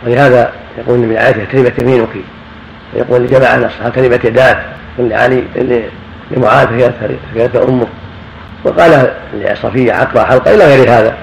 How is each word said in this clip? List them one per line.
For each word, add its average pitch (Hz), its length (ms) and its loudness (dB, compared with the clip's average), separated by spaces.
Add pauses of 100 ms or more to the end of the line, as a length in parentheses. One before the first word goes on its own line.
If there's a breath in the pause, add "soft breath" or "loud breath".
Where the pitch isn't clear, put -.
ولهذا 123 460 2 (260)
يقول 120 200 -2
النبي 113 200 0
عائشة: 113 260 0
"تربت 123 380 0
يمينك"، 120 260 2 (880)
ويقول 120 280 0
لجماعة 131 340 0
من 123 80 0
الصحابة: 117 300 -6
"تربت 127 300 0
يداك"، 120 400 2 (340)
يقول 123 120 0
لعلي، 123 340 0 (120)
ل-، 123 320 -2 (420)
لمعاذ: 123 600 2 (440)
"ثكلتك 117 220 -2
أمك"، 123 320 0 (760)
وقال 160 480 4 (220)
لصفية: 104 580 -2
"عقرى 110 320 0
حلقة"، 127 300 2
إلى 202 100 6
غير 131 240 6
هذا. 113 340 4